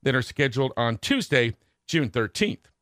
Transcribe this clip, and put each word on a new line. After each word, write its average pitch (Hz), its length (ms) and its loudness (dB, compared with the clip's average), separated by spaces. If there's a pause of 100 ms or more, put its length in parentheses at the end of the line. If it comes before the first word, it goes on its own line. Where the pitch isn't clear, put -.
that 135 120 2
are 127 60 2
scheduled 131 560 -2
on 117 220 0
Tuesday, 135 580 0 (280)
June 156 220 0
thirteenth. 120 640 -2 (120)